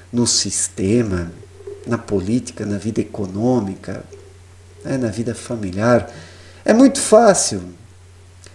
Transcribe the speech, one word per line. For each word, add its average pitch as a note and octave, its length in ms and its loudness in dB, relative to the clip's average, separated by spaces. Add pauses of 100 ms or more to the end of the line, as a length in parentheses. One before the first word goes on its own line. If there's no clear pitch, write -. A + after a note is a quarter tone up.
(120)
No A#2+ 140 0
sistema, F#2+ 1080 -2 (540)
na A#2 120 -4
política, G#2+ 680 -4
na G2+ 120 -4
vida G#2+ 220 -4
econômica, G2+ 1040 -4 (800)
né? C3+ 140 -4
Na A#2+ 120 -2
vida G#2+ 260 -4
familiar. G#2+ 760 0 (540)
É G#3 100 4
muito A#3+ 260 6
fácil, G3+ 640 4 (920)